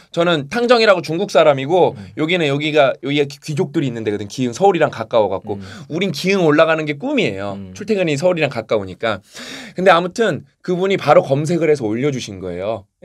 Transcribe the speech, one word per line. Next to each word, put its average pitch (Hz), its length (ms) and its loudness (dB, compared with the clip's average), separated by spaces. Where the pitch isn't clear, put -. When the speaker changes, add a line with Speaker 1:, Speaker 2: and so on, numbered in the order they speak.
Speaker 1:
저는 165 400 0
탕정이라고 226 500 4
중국 165 300 -6
사람이고 151 680 4
Speaker 2:
음. 98 100 -16
Speaker 1:
여기는, 160 280 0
여기가, 143 460 2
여기가 143 280 0
귀-, - 100 -18
귀족들이 156 460 -4
있는 113 180 -6
데거든. 104 240 -4
기흥, 123 240 -4
서울이랑 165 380 2
가까워갖고. 104 640 -2
Speaker 2:
음. 98 80 -10
Speaker 1:
우린 185 240 -4
기흥 185 320 0
올라가는 156 400 4
게 147 140 -4
꿈이에요. 131 560 -2
Speaker 2:
음. 98 180 -12
Speaker 1:
출퇴근이 180 460 -2
서울이랑 165 320 0
가까우니까. 107 720 -4
근데 185 160 4
아무튼 175 540 2
그분이 185 380 -2
바로 139 240 4
검색을 151 480 0
해서 139 160 0
올려주신 113 540 -4
거예요. 92 440 -6